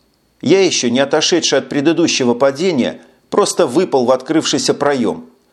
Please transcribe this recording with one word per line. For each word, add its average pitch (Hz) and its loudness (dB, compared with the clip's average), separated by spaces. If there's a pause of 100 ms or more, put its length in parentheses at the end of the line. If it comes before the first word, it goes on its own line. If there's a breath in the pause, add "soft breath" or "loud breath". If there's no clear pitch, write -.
(400)
Я, 190 2
еще 131 0
не 123 0
отошедший 151 0
от 131 -6
предыдущего 147 0
падения, 135 0 (300 loud breath)
просто 185 0
выпал 139 0
в 123 2
открывшийся 143 0
проем, 120 -2 (260 soft breath)